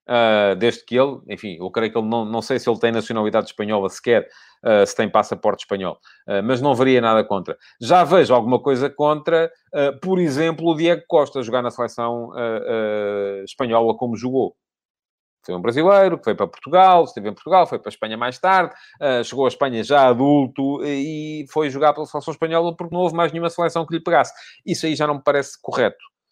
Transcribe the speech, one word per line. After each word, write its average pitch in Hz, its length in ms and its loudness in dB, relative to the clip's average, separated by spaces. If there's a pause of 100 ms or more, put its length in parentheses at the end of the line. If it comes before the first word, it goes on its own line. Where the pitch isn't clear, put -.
Ah, 110 540 2
desde 113 260 -2
que 117 120 -4
ele, 135 320 0
enfim, 98 320 -12
eu 92 100 -10
creio 113 220 -2
que - 40 -4
ele 110 120 -2
não, 113 160 -2
não 110 180 -4
sei 131 160 -2
se 123 100 -6
ele 113 100 0
tem 117 120 0
nacionalidade 110 560 -2
espanhola 104 420 -4
sequer, 110 380 0 (380)
ah, 107 200 4
se - 120 -2
tem 110 120 0
passaporte 104 540 -2
espanhol, 95 340 -6 (300)
ah, 101 160 -2
mas 120 180 -2
não 139 140 2
veria 127 260 4
nada 110 220 4
contra. 98 340 -6 (240)
Já 165 220 4
vejo 143 320 4
alguma 120 260 2
coisa 139 300 0
contra, 151 580 0 (240)
ah, 143 200 0 (100)
por 185 160 0
exemplo, 160 480 -2
o 165 80 4
Diego 165 320 0
Costa 143 340 0
jogar 120 220 -2
na 120 80 -4
seleção, 117 640 -6
ah, 113 320 -4
ah, 104 760 -4
espanhola 117 520 0
como 120 200 -6
jogou. 127 400 -4 (880)
Foi 90 80 -8
um 90 80 -8
brasileiro 170 560 2
que - 60 -18
veio 104 120 0
para 101 120 -2
Portugal, 180 560 4
esteve 104 240 -10
em 104 60 -8
Portugal, 175 340 2
foi 120 100 -4
para - 100 -14
a 104 60 -10
Espanha 110 220 -6
mais 123 240 -6
tarde, 185 340 2 (260)
ah, 127 220 0
chegou 120 220 -2
à 127 40 2
Espanha 120 360 -2
já 135 240 4
adulto 139 760 0
e, 151 600 -6
e - 40 -20
foi 151 220 -2
jogar 147 240 2
pela 151 120 -10
seleção 151 260 -8
espanhola 165 440 -2
porque 170 160 -12
não 175 100 -2
houve 165 120 0
mais 165 160 0
nenhuma 165 200 -4
seleção 165 360 -2
que 160 80 -8
lhe 165 80 -6
pegasse. 156 320 2 (320)
Isso 185 180 -4
aí 156 120 -2
já 151 100 0
não 151 80 0
me 139 100 -10
parece 139 380 0
correto. - 420 -2 (280)